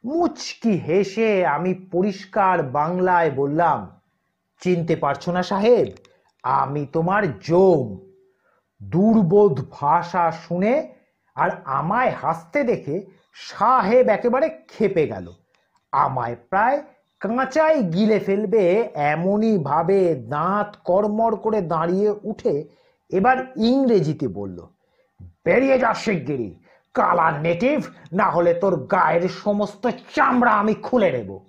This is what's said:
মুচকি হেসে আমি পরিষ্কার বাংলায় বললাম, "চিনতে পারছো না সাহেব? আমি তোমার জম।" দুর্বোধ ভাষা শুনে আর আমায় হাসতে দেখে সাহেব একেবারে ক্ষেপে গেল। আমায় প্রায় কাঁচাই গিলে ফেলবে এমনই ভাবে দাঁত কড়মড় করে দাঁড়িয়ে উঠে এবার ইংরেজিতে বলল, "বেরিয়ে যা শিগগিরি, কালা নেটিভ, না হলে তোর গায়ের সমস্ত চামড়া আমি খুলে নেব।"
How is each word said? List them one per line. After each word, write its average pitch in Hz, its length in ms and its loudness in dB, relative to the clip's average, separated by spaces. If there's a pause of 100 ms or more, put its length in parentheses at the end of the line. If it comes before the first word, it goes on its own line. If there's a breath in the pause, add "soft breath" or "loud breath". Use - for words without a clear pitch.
মুচকি 311 640 -2
হেসে 185 720 0
আমি 160 280 0
পরিষ্কার 185 880 -2
বাংলায় 170 680 0
বললাম, 139 680 0 (640)
"চিনতে 170 320 0
পারছো 156 360 -4
না 180 120 0
সাহেব? 196 440 2 (560 soft breath)
আমি 139 420 -2
তোমার 165 540 -2
জম।" 160 580 2 (840)
দুর্বোধ 190 880 4
ভাষা 165 600 0
শুনে 208 600 -4 (420 soft breath)
আর 160 140 0 (160)
আমায় 170 440 -2
হাসতে 165 540 -4
দেখে 190 420 -4 (280 soft breath)
সাহেব 240 760 2
একেবারে 240 400 0
ক্ষেপে 190 580 -2
গেল। 92 240 -10 (600)
আমায় 131 440 0 (140)
প্রায় 247 340 0 (360)
কাঁচাই 262 640 0
গিলে 202 360 2
ফেলবে 196 760 0
এমনই 185 640 0
ভাবে 170 580 0
দাঁত 156 680 -4
কড়মড় 214 520 0
করে 220 260 -2
দাঁড়িয়ে 175 640 -2
উঠে 175 440 -4 (420 soft breath)
এবার 254 460 0
ইংরেজিতে 220 720 0
বলল, 90 400 -10 (800)
"বেরিয়ে 254 340 2
যা 226 140 0
শিগগিরি, 135 680 -6 (340 soft breath)
কালা 170 380 2
নেটিভ, 175 540 -2 (280 loud breath)
না 190 180 0
হলে 170 220 2
তোর 170 320 -2
গায়ের 170 440 2
সমস্ত 208 580 -4
চামড়া 247 640 0
আমি 208 220 2
খুলে 202 380 0
নেব।" 98 380 -8